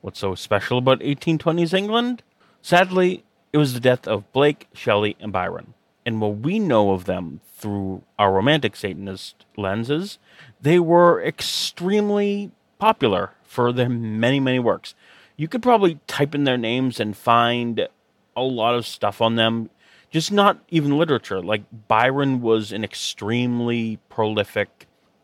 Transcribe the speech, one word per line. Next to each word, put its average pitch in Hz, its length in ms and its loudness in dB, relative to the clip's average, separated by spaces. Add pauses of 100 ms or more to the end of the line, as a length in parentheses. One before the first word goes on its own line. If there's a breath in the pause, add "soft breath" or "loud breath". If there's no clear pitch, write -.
What's - 180 -14
so 98 140 -4
special 104 460 -2
about 127 240 2
eighteen 147 340 -2
twenties 165 380 0
England? 226 480 -2 (400 soft breath)
Sadly, 185 600 2 (300)
it 147 60 4
was 131 160 2
the 120 40 -4
death 123 280 2
of 101 260 -4
Blake, 147 400 0
Shelley, 104 460 0
and 104 120 -10
Byron. 92 440 -6 (300)
And 113 140 -4
what 104 180 -2
we 156 200 -2
know 117 340 4
of 90 140 -2
them 90 360 -6 (140)
through 98 480 -6 (140)
our 101 140 4
Romantic 117 440 0
Satanist 95 720 -12 (100)
lenses, 113 600 -4 (440 soft breath)
they 165 180 4
were 170 420 6
extremely 202 1300 -2 (260)
popular 120 540 0 (120)
for 123 280 0
their 123 180 0
many, 117 500 0
many 127 200 0
works. 107 360 -2 (400 soft breath)
You 160 120 -8
could 226 140 -6
probably 202 460 4
type 147 260 -2
in 143 120 0
their 127 120 2
names 120 420 -2
and 107 160 -4
find 117 720 2 (480)
a 120 60 -4
lot 120 340 0
of 120 120 -4
stuff - 340 -4
on 113 140 2
them, 113 340 0 (400 soft breath)
just 160 220 -2
not 202 280 4 (100)
even 147 280 2
literature. 131 440 0
Like, 104 220 -4 (240)
Byron 131 540 2
was 110 300 0
an 107 120 -6
extremely 120 1160 -4 (100)
prolific, 107 760 -4 (360)